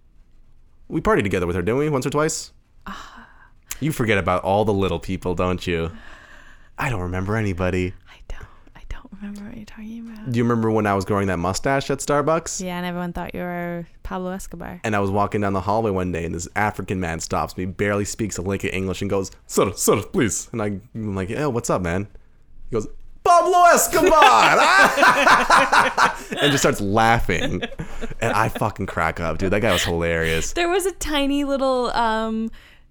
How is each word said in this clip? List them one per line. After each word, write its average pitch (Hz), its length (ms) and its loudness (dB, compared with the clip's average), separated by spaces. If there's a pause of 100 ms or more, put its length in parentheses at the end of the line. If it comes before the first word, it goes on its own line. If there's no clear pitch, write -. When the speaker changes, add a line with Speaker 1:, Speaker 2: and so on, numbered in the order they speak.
(880)
Speaker 1:
We 160 120 -4
partied 180 240 4
together 92 220 0
with 87 100 0
her, 90 60 0
didn't 110 160 0
we? 151 100 0
Once 147 180 -2
or 135 40 -4
twice? 147 420 -2 (340)
Speaker 2:
Ah. - 400 -16 (540)
Speaker 1:
You 151 120 0
forget 107 260 2
about 90 260 0
all 101 200 2
the 107 100 2
little 92 260 0
people, 90 340 -4
don't 90 320 0
you? 82 240 -2 (920)
I 143 100 -2
don't 104 100 -2
remember 92 360 -2
anybody. 92 560 0 (160)
Speaker 2:
I - 100 -20 (100)
don't. - 180 -10 (300)
I - 120 -20
don't - 180 -10 (140)
remember 202 280 -12
what - 80 -16
you're 214 100 -16
talking 226 460 -14
about. 214 180 -12
Speaker 1:
Do 117 80 -2
you 120 60 4
remember 113 260 2
when 110 160 2
I 101 80 4
was 98 100 2
growing 101 220 2
that 90 120 0
mustache 131 520 0
at 139 80 -2
Starbucks? 160 680 0
Speaker 2:
Yeah, 180 140 -6
and 180 80 -6
everyone 175 260 -6
thought 175 220 -8
you 180 60 -8
were 175 480 -8 (160)
Pablo 185 260 -6
Escobar. 180 540 -12
Speaker 1:
And - 100 -2
I - 60 2
was 98 100 0
walking 101 300 0
down 98 140 0
the 95 60 0
hallway 107 300 0
one 92 220 -2
day, 82 120 -4
and 85 80 -4
this 85 220 -6
African 101 460 -2
man 82 180 -4
stops 80 380 -4
me, 92 100 -6
barely 101 380 -2
speaks 101 340 -6
a 87 40 -6
lick 98 200 -4
of - 100 -4
English, 92 300 -4
and 98 80 -2
goes, 98 220 -2 (160)
"Sir, 120 260 2
sir, 143 280 2
please." - 500 -2
And 113 100 -4
I, 107 40 -2 (280)
I'm 107 220 -6
like, 95 140 -4
"Yo, 143 200 -2
what's 117 180 -4
up, 135 140 0
man?" 90 240 -2 (640)
He - 60 -4
goes, 104 100 -2 (380)
"Pablo 349 360 6 (120)
Escobar!" 240 840 6
<laughs> 330 720 6 (1120)
And 143 120 2
just 139 100 2
starts 131 180 2
laughing. 104 840 2 (580)
And 113 120 0
I 110 160 2
fucking 104 380 -4
crack 82 340 -2
up, 80 180 -2
dude. 92 120 0
That 101 100 2
guy 107 120 2
was 87 120 2
hilarious. 82 680 0
Speaker 2:
There 349 160 -2
was 370 180 0
a 370 60 -4
tiny 285 520 -2
little, 262 460 0
um, 220 600 -2 (400)